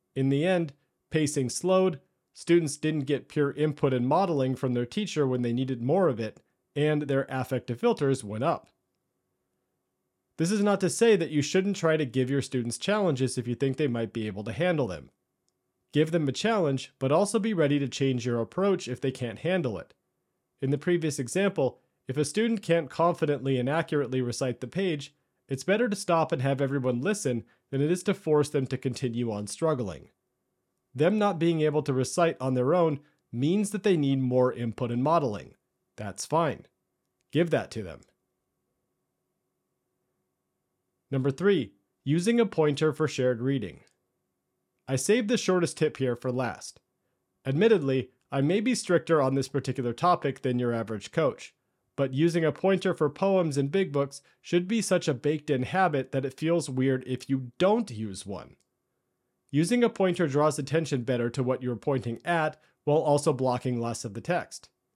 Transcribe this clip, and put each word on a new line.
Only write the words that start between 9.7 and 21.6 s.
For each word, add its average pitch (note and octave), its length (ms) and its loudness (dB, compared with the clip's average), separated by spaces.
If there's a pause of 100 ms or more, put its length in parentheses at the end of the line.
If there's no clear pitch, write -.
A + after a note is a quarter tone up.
This E3+ 140 0
is G#3 120 2
not G3+ 160 2
to F#3 100 0
say A3+ 280 4
that E3 120 -2
you D3 120 0
shouldn't F#3+ 340 0
try D#3+ 220 2
to D3+ 80 0
give B2+ 240 0
your C#3 120 2
students A#2+ 360 -4
challenges D#3+ 600 0
if A#2 80 -4
you A#2+ 100 -2
think C3+ 200 0
they D3+ 140 0
might A#2 240 -4
be A2 140 -4
able G#2 180 -8
to A2+ 80 -6
handle D3+ 340 0
them. D2+ 220 -10 (840)
Give D#3 180 4
them D#3+ 180 0
a - 20 0
challenge, E3 680 0
but C3+ 120 0
also G3+ 280 2
be A3 140 -2
ready D3 260 2
to C3+ 100 -2
change B2+ 360 0
your A#2+ 140 0
approach F3+ 480 -2
if B2+ 140 -8
they C3+ 100 0
can't A#2 280 -8
handle D3+ 380 0
it. - 160 -14 (680)
In C3+ 100 0
the C#3+ 60 2
previous D#3+ 420 0
example, D#3+ 600 0 (280)